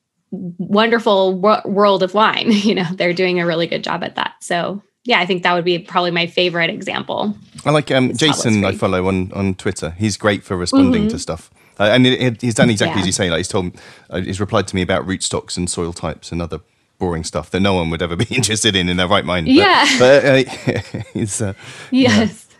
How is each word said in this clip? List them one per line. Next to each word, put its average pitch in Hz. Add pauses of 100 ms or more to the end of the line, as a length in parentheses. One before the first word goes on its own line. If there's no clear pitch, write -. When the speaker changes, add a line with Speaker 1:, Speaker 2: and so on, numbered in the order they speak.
(320)
Speaker 1:
wonderful 196
wo-, 196
world 196
of 185
wine. 214
<laughs> -
You 202
know, 185
they're 175
doing 180
a 170
really 170
good -
job 170
at -
that. -
So 180 (240)
yeah, 233
I 175
think 180
that 180
would 170
be 175
probably 175
my 170
favorite 170
example. - (280)
Speaker 2:
I 147
like, 151
um, 127
Speaker 1:
It's 120
Tablas 156
Speaker 2:
Jason 107
I 95
Speaker 1:
Creek. 98
Speaker 2:
follow 95
on, 92
on 98
Twitter. 85
He's 107
great 104
for 98
responding 247
to 226
Speaker 1:
Mm-hmm. -
Speaker 2:
stuff. - (300)
Uh, 104
and 127
it, 127
it, 120
he's 120
done 123
exactly 104
as 92
Speaker 1:
Yeah. -
Speaker 2:
you 92
say. 92
Like, 82
he's 85
told, 92 (340)
uh, 85
he's 95
replied 101
to -
me 92
about 85
rootstocks -
and 87
soil 87
types -
and 87
other 82 (400)
boring 82
stuff -
that 90
no 98
one 85
would 82
ever 85
be 92
<laughs> -
interested 110
in, 90
in 90
their 90
right 98
mind. 90
But, 131
Speaker 1:
Yeah. 285
Speaker 2:
but, 131
uh, -
<laughs> -
he's, 107
uh, 98 (360)
yeah. 254 (100)
Speaker 1:
Yes. - (140)